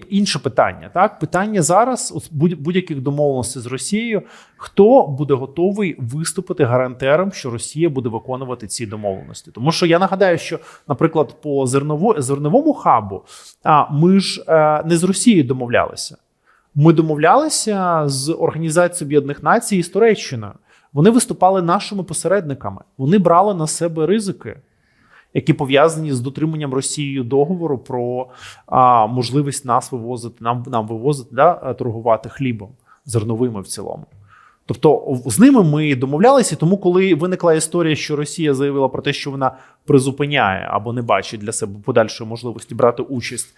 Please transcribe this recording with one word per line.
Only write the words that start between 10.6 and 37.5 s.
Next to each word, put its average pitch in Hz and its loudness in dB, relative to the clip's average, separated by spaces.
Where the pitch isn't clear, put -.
наприклад, 156 2
по 139 0
зерново-, 151 0
зерновому 151 2
хабу, 107 0
а, 151 4
ми 180 4
ж, - -4
е, 151 4
не 170 2
з 165 0
Росією 190 4
домовлялися. 120 -2
Ми 151 6
домовлялися 175 2
з 135 -2
Організацією 160 0
Об'єднаних 143 0
Націй 196 0
і 175 2
з 170 -12
Туреччиною. 190 0
Вони 156 4
виступали 190 2
нашими 185 -2
посередниками. 151 -4
Вони 147 2
брали 185 4
на 160 -4
себе 160 -4
ризики, 196 -4
які 151 2
пов'язані 151 2
з 127 -2
дотриманням 139 -6
Росією 135 -4
договору 147 0
про, 123 -8
а, 123 4
можливість 127 -2
нас 123 -2
вивозити, 117 -10
нам, 120 -4
нам 117 -4
вивозити, 117 -4
да, 151 4
торгувати 113 -2
хлібом, 113 -6
зерновими 113 -2
в 92 -12
цілому. - -12
Тобто 143 4
в-, 127 -6
з 104 0
ними 254 8
ми 151 2
домовлялися, 160 2
тому 175 2
коли 190 2
виникла 175 0